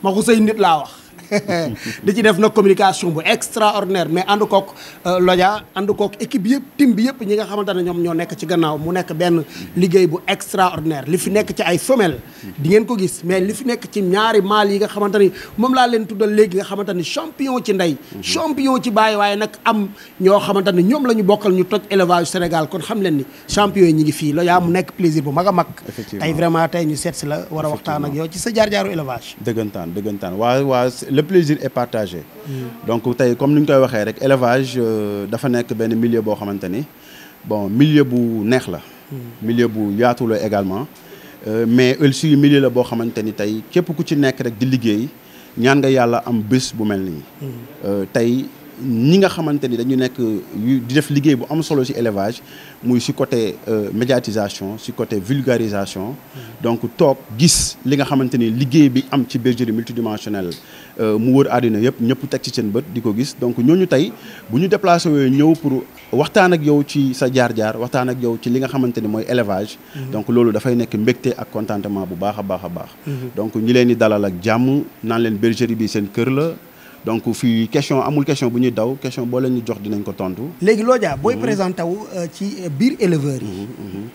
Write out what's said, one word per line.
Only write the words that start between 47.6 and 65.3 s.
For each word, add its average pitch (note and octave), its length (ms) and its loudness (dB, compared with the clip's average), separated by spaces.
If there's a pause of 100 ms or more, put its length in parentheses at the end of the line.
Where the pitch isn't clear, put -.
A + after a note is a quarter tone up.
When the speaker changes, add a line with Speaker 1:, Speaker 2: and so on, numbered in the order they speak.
Speaker 2:
Euh, G2+ 260 -2
tey, A#2+ 340 0 (360)
ñi C3 380 4
nga F#3+ 100 4
xamante D3 380 -4
ni B2 100 -2
dañu B2+ 180 0
nekk B2+ 220 0
yu, A2 680 -2
di B2+ 60 -6
def D3 160 0
liggéey C#3+ 260 2
bu A#2+ 140 -6
am D#3 120 -2
solo D3 220 0
ci B2 100 -4
élevage, A2 480 -2 (420)
muy B2 160 2
ci C#3+ 140 -4
côté, A#2 420 -2 (120)
euh, G#2+ 260 -2
médiatisation, A2 840 -2
ci - 140 -14
côté A2 280 -4
vulgarisation. G#2+ 880 -2
Speaker 3:
Mhm. C3+ 320 -16 (200)
Speaker 2:
Donc, A#2 180 0 (180)
toog C#3 200 4 (200)
gis - 480 2
li C3 100 2
nga C#3 100 0
xamante C3 320 0
ni A#2 120 2
liggéey C3+ 400 4
bi C3+ 220 0
am C3+ 160 0
ci - 100 -6
bergerie A#2+ 340 0
multidimensionnelle, G#2+ 800 -4 (500)
euh, G#2+ 200 0
mu A#2+ 180 2
wër C#3 140 4
àddina A#2+ 280 2
yëpp, A#2+ 220 0
ñëpp A#2+ 280 -2
teg C3+ 120 -4
ci - 120 -10
seen A2 180 -2
bët B2+ 220 -2
di A#2 80 -4
ko A#2 140 -2
gis. B2+ 240 -4
Donc, A#2+ 180 -2
ñooñu E3 300 4
tey, E3 240 0 (380)
bu A2+ 100 0
ñu F#3 80 2
déplacé F3 420 2
wee C#3+ 200 4
ñëw D3 260 6